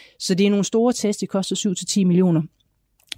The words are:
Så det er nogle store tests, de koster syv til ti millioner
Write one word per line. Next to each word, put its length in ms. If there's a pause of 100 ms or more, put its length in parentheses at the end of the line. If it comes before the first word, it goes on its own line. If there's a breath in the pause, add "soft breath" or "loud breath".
(200 loud breath)
Så 160
det 100
er 40
nogle 160
store 280
tests, 260
de 80
koster 280
syv 200
til 120
ti 160
millioner 380 (760)